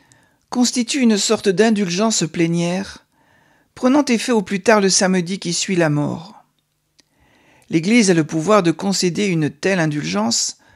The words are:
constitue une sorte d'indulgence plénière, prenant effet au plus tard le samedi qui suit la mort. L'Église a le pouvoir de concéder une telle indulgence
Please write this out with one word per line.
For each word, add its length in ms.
constitue 500
une 180
sorte 300
d'indulgence 800
plénière, 800
prenant 300
effet 260
au 100
plus 220
tard 180
le 80
samedi 480
qui 160
suit 220
la 160
mort. 520
L'Église 400
a 60
le 80
pouvoir 400
de 80
concéder 560
une 240
telle 280
indulgence 800